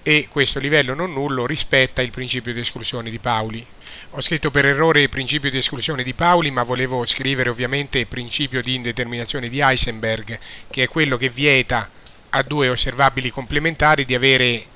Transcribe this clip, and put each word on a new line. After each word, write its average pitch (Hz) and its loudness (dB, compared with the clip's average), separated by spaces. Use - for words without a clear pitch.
E 151 2
questo 139 0
livello 139 2
non 175 -4
nullo 135 -2
rispetta 131 0
il 120 -2
principio 123 -6
di 117 -4
esclusione 117 -6
di 113 -8
Pauli. 110 -2
Ho 135 -8
scritto 156 -2
per 135 4
errore 147 4
il 135 2
principio 135 -2
di 131 -2
esclusione 131 -2
di 127 -4
Pauli, 170 4
ma 127 0
volevo 127 0
scrivere 131 0
ovviamente 127 -2
il 117 0
principio 127 -4
di 123 -2
indeterminazione 120 -4
di 135 -4
Heisenberg, 113 0
che 127 0
è 123 -2
quello 143 0
che 127 0
vieta 127 2
a 135 0
due 135 0
osservabili 127 2
complementari 147 0
di 127 0
avere 123 4